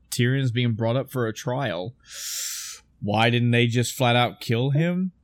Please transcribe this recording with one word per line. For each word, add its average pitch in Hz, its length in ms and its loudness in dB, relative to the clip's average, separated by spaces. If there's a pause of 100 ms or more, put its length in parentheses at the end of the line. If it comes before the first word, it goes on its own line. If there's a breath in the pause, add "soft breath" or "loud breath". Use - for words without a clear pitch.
Tyrion's 127 420 0
being 120 220 0
brought 113 220 -2
up 131 160 -4
for 123 160 -4
a 107 60 -6
trial. 123 600 -6 (1080 loud breath)
Why 107 280 2
didn't 120 220 2
they 120 160 6
just 117 260 0
flat 120 220 4
out 120 240 2
kill 120 320 0
him? 175 400 0 (120)